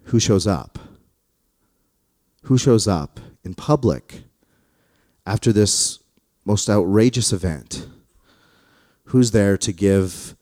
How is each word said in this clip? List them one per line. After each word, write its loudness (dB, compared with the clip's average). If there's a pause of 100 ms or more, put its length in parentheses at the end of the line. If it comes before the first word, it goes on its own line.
who 0
shows 2
up. -4 (1600)
Who 2
shows 2
up -4 (240)
in -12
public -4 (1000)
after 0
this 0 (440)
most -2
outrageous 2
event? -6 (1200)
Who's 2
there 2
to -6
give -2